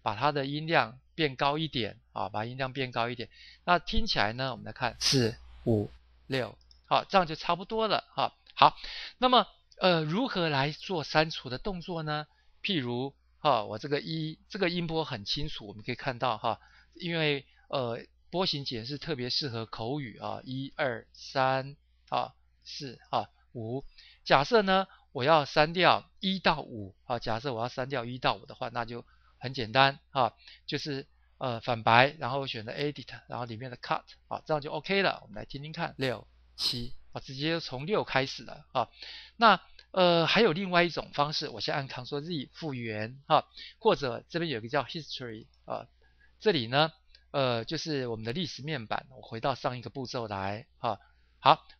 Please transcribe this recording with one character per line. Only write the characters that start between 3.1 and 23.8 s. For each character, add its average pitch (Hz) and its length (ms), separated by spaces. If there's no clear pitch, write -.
一 123 40
点。 113 140
那 175 140
听 214 280
起 202 120
来 107 140
呢， 131 200
我 117 40
们 104 80
来 107 80
看， 120 280
四、 120 360
五、 107 240
六， 127 300
好， 139 180
这 - 140
样 175 80
就 156 80
差 175 220
不 196 100
多 220 220
了 160 160
哈。 131 180
好， 147 200
那 247 100
么， 240 180
呃， 175 240
如 185 260
何 170 200
来 143 220
做 156 340
删 160 260
除 - 200
的 127 80
动 185 240
作 165 200
呢？ 151 240
譬 180 180
如， 123 340
哈， 120 260
我 104 140
这 143 120
个 143 100
一， 160 380
这 - 100
个 180 120
音 170 160
波 160 180
很 123 220
清 151 240
楚， - 160
我 98 80
们 107 100
可 123 80
以 - 20
看 123 240
到 117 200
哈， 110 200
因 170 240
为， 147 260
呃， 123 320
波 180 160
形 143 180
检 117 220
视 143 100
特 160 180
别 123 140
适 131 220
合 113 160
口 123 340
语 113 180
啊， 104 260
一、 135 320
二、 123 360
三、 135 640
啊、 123 240
四、 - 340
啊、 120 180
五。 117 320